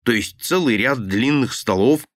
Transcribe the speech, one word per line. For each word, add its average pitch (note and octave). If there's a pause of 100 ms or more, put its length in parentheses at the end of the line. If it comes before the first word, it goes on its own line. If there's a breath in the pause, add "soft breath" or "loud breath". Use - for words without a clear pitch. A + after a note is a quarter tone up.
то A#2+
есть G#2
целый D#3+
ряд A#2+
длинных B2
столов A2 (140)